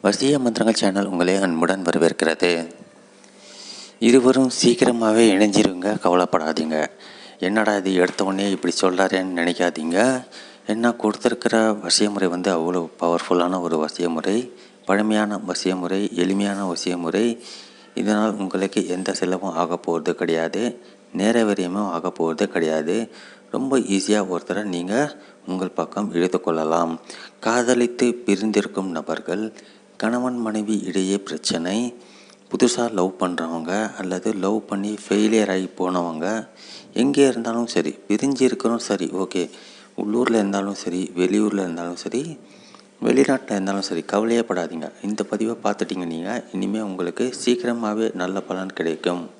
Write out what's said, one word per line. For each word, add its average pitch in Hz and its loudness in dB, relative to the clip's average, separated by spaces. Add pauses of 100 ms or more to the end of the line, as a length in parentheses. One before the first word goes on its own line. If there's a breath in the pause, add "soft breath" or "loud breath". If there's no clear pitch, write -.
வசிய 131 2
மந்திரங்கள் 113 2
சேனல் 98 0
உங்களை 92 2
அன்புடன் 92 0
வரவேற்கிறது. 82 2 (1300 loud breath)
இருவரும் 127 6 (140)
சீக்கிரமாவே 117 6
இணைஞ்சிருங்க, 98 4
கவலைப்படாதீங்க. 80 2 (520 loud breath)
"என்னடா 104 2
இது 95 0
எடுத்த 92 2
உடனே 95 0
இப்படி 90 -2
சொல்றாரேன்னு" 92 2
நினைக்காதீங்க. 87 0 (440 loud breath)
ஏன்னா 113 0
கொடுத்துருக்கிற 110 0
வசிய 87 0
முறை 98 0
வந்து 90 0
அவ்வளோ 85 -2 (100)
பவர்ஃபுல்லான 87 2
ஒரு 82 0
வசிய 78 -2
முறை, 95 -2 (340 loud breath)
பழமையான 107 2
வசிய 90 -4
முறை, 92 -2
எளிமையான 98 0
வசிய 90 -4
முறை. 101 -2 (520 loud breath)
இதனால் 107 0
உங்களுக்கு 95 -2
எந்த 92 -4
செலவும் 92 -2
ஆகப் 85 -2
போறது 82 0
கிடையாது, 82 -2 (340 loud breath)
நேர 113 2
விரயமும் 98 0
ஆகப் 85 -2
போறது 82 0
கிடையாது. 82 0 (420 loud breath)
ரொம்ப 135 0
ஈஸியா 98 0
ஒருத்தரை 90 -4
நீங்க 101 -2 (320 loud breath)
உங்கள் 92 -4
பக்கம் 95 -4
இழுத்து 90 2
கொள்ளலாம். 82 0 (400 loud breath)
காதலித்து 120 2
பிரிந்திருக்கும் 101 0
நபர்கள், 85 -4 (440 loud breath)
கணவன் 123 -2
மனைவி 107 -2
இடையே 95 0
பிரச்சனை, 95 -4 (540 loud breath)
புதுசா 120 2
லவ் 92 0
பண்றவங்க 87 -4
அல்லது 92 -4
லவ் 101 -2
பண்ணி 101 -4 (120)
ஃபெயிலியர் 107 4
ஆகி 92 0
போனவங்க, 90 -2 (460 loud breath)
எங்கே 139 4
இருந்தாலும் 117 0
சரி, 78 -2
பிரிஞ்சு 127 0
இருக்கிறோம் 117 2
சரி, 92 -2
ஓகே, 90 -4 (480 loud breath)
உள்ளூர்ல 117 0
இருந்தாலும் 101 0
சரி, 90 -6
வெளியூர்ல 98 2
இருந்தாலும் 87 -6
சரி, 143 -6 (640 loud breath)
வெளிநாட்டுல 131 4
இருந்தாலும் 98 0
சரி, 85 -4
கவலையே 113 2
படாதீங்க. 82 -4 (120)
இந்த 104 -4
பதிவை 110 -2
பார்த்துட்டீங்க 92 -4
நீங்க, 85 -6 (100)
இனிமே 98 -2
உங்களுக்கு 98 -4 (120)
சீக்கிரமாவே 117 0
நல்ல 92 -4
பலன் 95 -6
கிடைக்கும். 82 -4 (100)